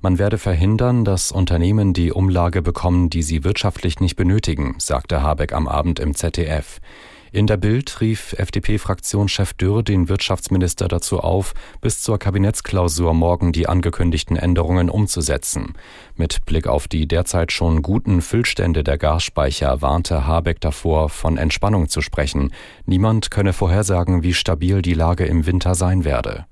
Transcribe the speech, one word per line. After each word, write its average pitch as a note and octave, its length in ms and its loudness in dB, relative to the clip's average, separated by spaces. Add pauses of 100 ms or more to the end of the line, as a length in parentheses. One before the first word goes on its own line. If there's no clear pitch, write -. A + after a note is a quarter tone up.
Man F#2 200 2
werde G#2+ 180 2
verhindern, G#2+ 640 2
dass F#2+ 280 0
Unternehmen F#2 600 2
die E2+ 180 2
Umlage F2+ 500 2
bekommen, F2 480 2
die E2 140 -2
sie D#2 180 -2
wirtschaftlich - 560 -2
nicht E2+ 160 0
benötigen, E2+ 640 0
sagte D2 420 -2
Habeck D2+ 320 0
am D2 140 -2
Abend D2+ 320 -2
im D2 160 -2
Z - 220 -2
D F2 80 0
F. D#2 340 -6 (520)
In G#2 160 0
der G#2+ 120 2
Bild G#2+ 420 -2
rief A2 380 -2
F-D-P-Fraktionschef F#2+ 1120 -2
Dürr G2+ 300 0
den F#2 260 2
Wirtschaftsminister F#2 800 0
dazu F2+ 320 -2
auf, F#2 320 0 (300)
bis - 180 -2
zur G#2+ 180 -2
Kabinettsklausur F#2 920 0
morgen E2+ 400 2
die - 160 0
angekündigten E2+ 680 0
Änderungen F2 500 2
umzusetzen. - 880 -2 (420)
Mit - 300 -2
Blick D#2 200 0
auf C#2 220 0
die D#2 180 0
derzeit E2+ 460 0
schon D#2+ 300 2
guten F#2+ 400 2
Füllstände F2+ 600 0
der C#2+ 140 0
Gasspeicher C#2+ 840 0
warnte D2+ 440 0
Habeck D#2+ 360 0
davor, D#2 480 0
von D#2+ 260 -2
Entspannung D#2+ 540 0
zu D2+ 100 -2
sprechen. C#2+ 500 -2 (360)
Niemand G#2+ 440 2
könne G2 220 0
vorhersagen, F2+ 680 2
wie F2 100 2
stabil F2+ 480 0
die E2+ 140 2
Lage E2 320 2
im E2 180 2
Winter F2+ 300 2
sein F2+ 320 2
werde. B1 460 -4